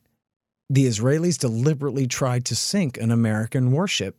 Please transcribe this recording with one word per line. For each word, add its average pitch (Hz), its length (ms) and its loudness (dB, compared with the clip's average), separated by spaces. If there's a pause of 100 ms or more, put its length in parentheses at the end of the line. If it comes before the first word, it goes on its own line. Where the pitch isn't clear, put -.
(680)
the 135 160 4
Israelis 135 540 0
deliberately 135 640 0
tried 123 400 -2
to 120 100 -4
sink 175 420 -2
an 113 120 -2
American 117 600 2
warship, 139 480 -2